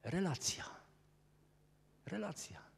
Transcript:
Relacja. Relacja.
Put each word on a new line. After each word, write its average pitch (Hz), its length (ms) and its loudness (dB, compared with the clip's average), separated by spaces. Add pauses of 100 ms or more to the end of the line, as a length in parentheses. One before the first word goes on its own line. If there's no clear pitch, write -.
Relacja. 165 580 2 (1400)
Relacja. 202 520 -2 (200)